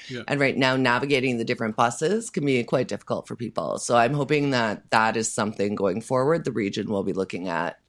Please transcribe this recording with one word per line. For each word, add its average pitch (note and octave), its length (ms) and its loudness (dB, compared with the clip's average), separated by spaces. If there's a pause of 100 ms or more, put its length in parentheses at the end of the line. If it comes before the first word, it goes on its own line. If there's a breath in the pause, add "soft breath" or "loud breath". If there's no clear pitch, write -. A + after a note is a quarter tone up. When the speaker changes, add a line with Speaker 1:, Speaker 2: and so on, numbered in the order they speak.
Speaker 1:
Yeah. B2 180 -10
Speaker 2:
And C#3+ 120 0
right C3+ 180 2
now, C3 180 4
navigating C3 640 2
the A2+ 80 -2
different A2+ 320 -2
buses D#3+ 520 0
can D3+ 160 -4
be C3 200 4
quite B2+ 240 0
difficult - 360 -6
for - 120 -12
people. E2 420 -4
So - 160 0
I'm A#2+ 180 4
hoping C#3+ 380 0
that A#2 400 0
that A2 240 4
is A2+ 160 -2
something G#2 440 -2
going F#2+ 260 0
forward C#3+ 420 0
the C#3+ 80 -4
region G2+ 380 -4
will G2 140 0
be F#2 100 -2
looking F#2 340 -4
at E2 300 -4 (100)